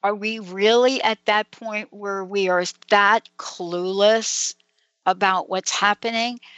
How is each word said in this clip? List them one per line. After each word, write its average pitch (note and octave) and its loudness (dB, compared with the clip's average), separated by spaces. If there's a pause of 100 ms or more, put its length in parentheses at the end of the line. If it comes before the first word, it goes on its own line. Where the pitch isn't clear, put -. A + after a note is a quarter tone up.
Are G3+ 0
we A3 -6
really A3 2
at A3 -2
that G#3+ 0
point G#3+ -12
where G3+ -6
we F#3+ -2
are F3+ 2 (260)
that G#3 4 (100)
clueless F#3+ -2 (520)
about F#3 0
what's F#3 -4
happening? A#3 -2 (180)